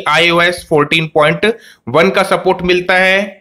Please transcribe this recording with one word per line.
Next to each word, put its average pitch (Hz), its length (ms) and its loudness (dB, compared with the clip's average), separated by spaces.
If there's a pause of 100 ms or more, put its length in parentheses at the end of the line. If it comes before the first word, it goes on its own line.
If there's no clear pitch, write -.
आईओएस 170 600 0
फ़ोर्टीन 160 440 0
पॉइंट 156 320 0 (440)
वन 165 200 2
का 190 140 0
सपोर्ट 185 380 -2
मिलता 180 340 0
है। 190 260 2 (200)